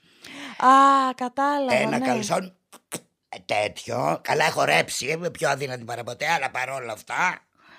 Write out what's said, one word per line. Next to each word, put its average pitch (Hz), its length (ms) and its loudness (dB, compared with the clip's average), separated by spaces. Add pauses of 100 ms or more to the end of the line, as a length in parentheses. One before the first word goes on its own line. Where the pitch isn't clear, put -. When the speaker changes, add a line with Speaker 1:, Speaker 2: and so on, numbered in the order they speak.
(580)
Speaker 1:
Α, 269 580 6
κατάλαβα, 277 580 -2
Speaker 2:
Ένα - 240 2
Speaker 1:
ναι. 254 80 -2
Speaker 2:
καλσόν 208 520 -2 (880)
τέτοιο. 117 760 -2
Καλά, 151 220 2
έχω 143 180 2
ρέψει, 147 420 2
είμαι 165 260 -4
πιο 151 180 -2
αδύνατη 131 340 -4
παρά 117 200 -10
ποτέ, 123 240 -6
αλλά 151 240 0
παρόλα 127 420 -6
αυτά, 151 540 -4 (300)